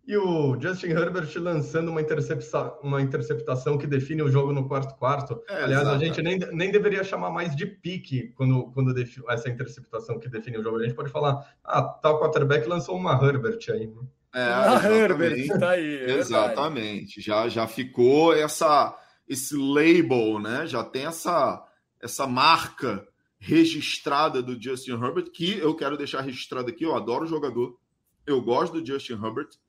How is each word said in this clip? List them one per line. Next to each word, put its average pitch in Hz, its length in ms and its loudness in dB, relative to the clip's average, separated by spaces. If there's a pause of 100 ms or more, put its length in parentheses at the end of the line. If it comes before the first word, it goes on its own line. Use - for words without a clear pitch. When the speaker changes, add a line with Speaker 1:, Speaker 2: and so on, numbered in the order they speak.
Speaker 1:
e 208 100 -4
o 160 460 2
Justin 185 280 -4
Herbert 170 480 0
lançando 165 520 -2
uma 160 100 -2
intercepta-, 151 840 -4
uma 139 180 0
interceptação 139 760 -2
que 151 80 -6
define 143 340 -2
o 143 80 2
jogo 139 240 4
no 135 140 -2
quarto 135 280 -4
quarto. 127 540 -2
Speaker 2:
É, 160 140 -4
Speaker 1:
Aliás, 139 240 2
a 143 80 2
Speaker 2:
exato. 151 100 2
Speaker 1:
gente 165 160 -2
nem, 180 160 0
nem 175 340 -2
deveria 196 320 2
chamar 180 280 -4
mais 170 240 -4
de 185 100 -4
pique 170 720 -8
quando, 127 360 2
quando 131 220 0
defi-, 123 360 -6
essa 120 200 -2
interceptação 117 720 -8
que 120 100 -12
define 113 300 -8
o 110 40 -6
jogo. 113 140 -2
A 117 60 -2
gente 131 120 -2
pode 139 140 -8
falar, 147 420 -2 (120)
"Ah, - 180 0
tal - 380 2
quarterback 151 480 2
lançou 175 280 -2
uma 180 180 0
Herbert 127 440 2 (140)
aí, 110 160 -4
né?" - 160 -16 (280)
Speaker 2:
É, 123 140 -2
Speaker 3:
Uma 120 300 4
Speaker 2:
exatamente. 214 240 6
Speaker 3:
Herbert, 165 600 2
tá 175 120 2
aí, 156 240 0
é - 20 -8
verdade. 127 220 0
Speaker 2:
Exatamente. 110 1000 -2
Já, 107 280 0
já - 160 0
ficou 135 680 4
essa, 151 600 4 (320)
esse 135 300 -6
label, 139 800 4
né? 120 300 -4
Já 123 160 -4
tem 135 240 -6
essa, 143 580 0 (340)
essa 131 280 -6
marca 127 800 2 (320)
registrada 147 1040 2
do 123 180 -8
Justin 127 300 -8
Herbert, 135 400 -4
que 185 260 -4
eu 156 160 0
quero 147 240 -4
deixar 139 240 -6
registrado 131 480 -8
aqui, 113 140 -8
eu 156 120 0
adoro 117 280 -2
o 160 40 -6
jogador, 127 480 -4 (520)
eu 139 140 2
gosto 160 380 0
do 131 60 -8
Justin 131 280 -8
Herbert 139 340 -8 (220)